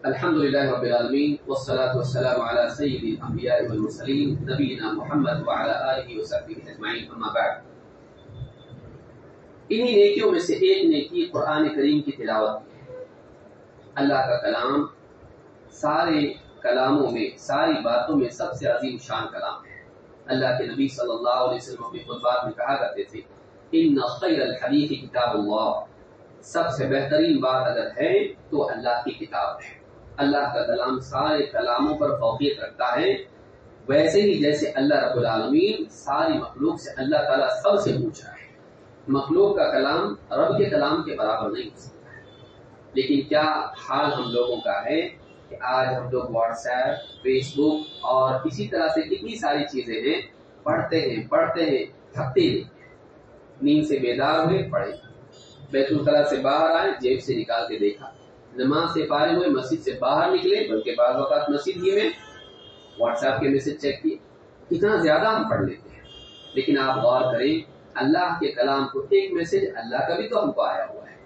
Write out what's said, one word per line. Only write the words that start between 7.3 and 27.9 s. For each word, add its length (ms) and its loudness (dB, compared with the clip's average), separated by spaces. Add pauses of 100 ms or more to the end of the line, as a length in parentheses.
انہی 260 0
نیکیوں 380 6
میں 80 2
سے 140 -2
ایک 300 4
نیکی 400 2
قرآن 440 0
کریم 320 2
کی 120 -6
تلاوت 380 -2
ہے۔ 540 -14 (920)
اللہ 200 2
کا 280 2
کلام 440 0 (840)
سارے 600 0 (300)
کلاموں 480 2
میں، 280 -4
ساری 340 0
باتوں 440 0
میں 120 2
سب 240 -6
سے 140 -6
عظیم 320 0
شان 340 -6
کلام 340 -10
ہے۔ 180 -20 (420)
اللہ 320 0
کے 80 -4
نبی 220 -2
صلی 220 -4
اللہ 340 0
علیہ 120 0
وسلم 280 -12
اپنے 160 -12
خطبات 440 -2
میں 80 -6
کہا 240 -2
کرتے 260 -4
تھے، 180 -10 (520)
"ان 260 4 (220)
خیر 220 0
الحدیث 480 0
کتاب 460 -2
اللہ۔" 440 0 (600)
سب 300 -2
سے 140 -4
بہترین 560 2
بات 260 2
اگر 200 -2
ہے 420 2